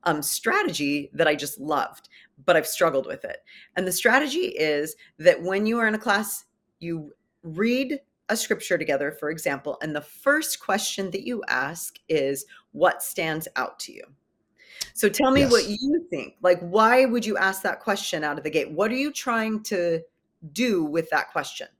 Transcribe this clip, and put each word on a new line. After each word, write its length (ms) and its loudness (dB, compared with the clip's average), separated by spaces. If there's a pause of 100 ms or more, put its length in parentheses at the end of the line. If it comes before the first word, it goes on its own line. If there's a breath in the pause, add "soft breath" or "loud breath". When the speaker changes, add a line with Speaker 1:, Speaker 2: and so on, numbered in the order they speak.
Speaker 1:
um, 180 2
strategy 880 -2
that 160 4
I 60 4
just 260 -8
loved, 480 -2 (380 soft breath)
but 100 6
I've 100 2
struggled 400 2
with 200 -10
it. 160 -12 (340 loud breath)
And 100 -2
the 60 -2
strategy 540 2
is 500 -2 (220 soft breath)
that 240 6
when 240 0
you 120 2
are 80 2
in 80 2
a 40 -2
class, 460 -2 (360)
you 340 -8 (280)
read 580 -2 (300)
a 80 2
scripture 400 -2
together, 340 -2
for 180 -6
example, 520 -6
and 120 -6
the 80 -4
first 580 0
question 500 -4
that 160 -8
you 220 -6
ask 500 -4 (100)
is, 360 0 (280 loud breath)
"What 300 2
stands 540 -4
out 240 -6
to 120 -12
you?" 120 -18 (880 loud breath)
So 160 2
tell 200 4
me 160 6
what 220 4
Speaker 2:
Yes. 120 -6
Speaker 1:
you 300 0
think. 320 -8
Like, 180 4
why 460 6
would 200 0
you 100 -2
ask 260 0
that 180 -4
question 440 -4
out 140 -2
of 60 -14
the 60 -2
gate? 200 0
What 200 0
are 60 -2
you 160 -2
trying 520 -2
to 380 -2 (500)
do 320 0
with 260 -2
that 220 -2
question? 360 -8 (120)